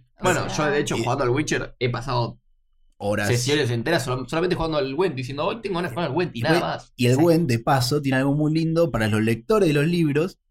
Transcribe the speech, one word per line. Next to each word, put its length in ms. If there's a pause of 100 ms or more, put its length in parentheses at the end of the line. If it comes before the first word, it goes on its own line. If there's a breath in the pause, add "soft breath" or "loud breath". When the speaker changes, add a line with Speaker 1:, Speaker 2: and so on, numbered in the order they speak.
(200)
Speaker 1:
O 20
Speaker 2:
Bueno, 260
Speaker 1:
sea 200
Speaker 2:
yo 40
de 80
hecho 160
Speaker 3:
Y 60
Speaker 2:
jugando 220
al 60
Witcher 480
he 120
pasado 480 (600)
Speaker 3:
horas. 300
Speaker 2:
sesiones 420
enteras 340
solo-, 240
solamente 280
jugando 220
al 160
Gwent, 200
diciendo, 320
"Hoy 140
tengo 160
ganas 140
de 60
jugar 120
al 60
Gwent", 200
y 40
Speaker 3:
Y 40
Speaker 2:
nada 160
Speaker 3:
Gwent, 160
Speaker 2:
más. 220
Speaker 3:
y 100
el 100
Speaker 2:
Sí. 60
Speaker 3:
Gwent, 260
de 100
paso, 420
tiene 180
algo 160
muy 200
lindo 360
para 180
los 140
lectores 460
de 60
los 120
libros, 520 (120)